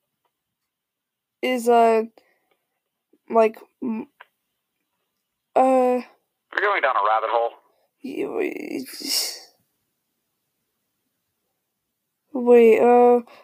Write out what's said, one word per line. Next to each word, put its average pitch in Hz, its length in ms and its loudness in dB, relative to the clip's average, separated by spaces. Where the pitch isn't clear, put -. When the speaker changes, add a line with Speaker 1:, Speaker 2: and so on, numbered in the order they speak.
Speaker 1:
is, 240 260 -4
uh, 226 360 2
like, 226 280 0
m-, 226 240 -8
uh, 254 460 0
Speaker 2:
We're - 80 -6
going 196 200 -2
down 135 140 -2
a 101 120 -2
rabbit 110 240 -2
hole. 117 200 -2
Speaker 1:
y-, - 240 -10
wait, - 600 -10
wait, 240 460 6
uh, 240 420 4